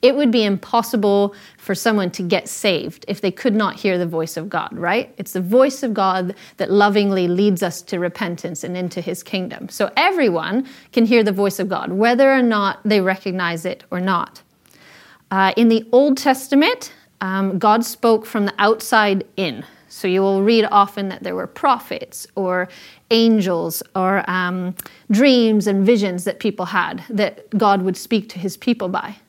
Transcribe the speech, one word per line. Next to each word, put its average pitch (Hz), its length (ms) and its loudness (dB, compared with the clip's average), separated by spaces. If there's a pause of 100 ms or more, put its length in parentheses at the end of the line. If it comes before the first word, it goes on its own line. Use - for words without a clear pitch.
It 254 140 4
would 285 160 2
be 226 120 2
impossible 202 920 0 (220)
for - 180 -6
someone 202 360 0
to - 120 -8
get 180 260 -2
saved - 580 -4
if 196 140 -8
they 196 80 0
could 208 240 -2
not 208 220 0
hear 185 240 -2
the 175 80 -2
voice 160 280 -6
of 170 140 -8
God, 165 240 -6
right? 175 440 -4
It's - 160 -12
the 185 80 -2
voice 262 420 2
of 226 100 -2
God 190 400 -2 (240)
that - 140 -4
lovingly 202 560 2
leads 185 340 2
us 175 220 -6
to 180 160 -6
repentance 175 640 -6
and 180 120 -8
into 180 240 -6
his 175 220 -8
kingdom. - 480 -10
So - 260 -2
everyone 262 720 0 (240)
can 233 140 4
hear 226 160 4
the 208 100 2
voice 196 280 -2
of 185 100 -4
God, 175 220 -4
whether 240 420 4
or 262 80 4
not 208 420 0
they 214 180 2
recognize 180 640 -4
it - 280 -8
or 180 80 -6
not. 185 420 -4 (880)
Uh, 190 260 2
in 233 120 4
the 226 240 2
Old 269 260 6
Testament, 294 760 0 (280)
um, 190 380 -2
God 220 260 4
spoke 226 400 0
from 208 200 -2
the 202 120 -4
outside 208 680 2 (120)
in. 147 300 -6 (240)
So - 180 -8
you 185 140 2
will 196 220 2
read 220 280 4
often 202 380 2
that - 140 -12
there 180 120 -6
were 185 120 -6
prophets - 880 -4
or 185 320 -2 (440)
angels 190 720 2 (120)
or, 190 340 0
um, 180 460 -4 (360)
dreams 226 560 4
and 196 180 2
visions 196 380 2
that - 160 -6
people 202 260 -4
had 175 440 -4
that 208 480 -4
God 196 260 4
would 185 120 -2
speak - 340 -4
to 180 100 -14
his 180 180 -6
people 226 320 -4
by. 196 260 -6 (120)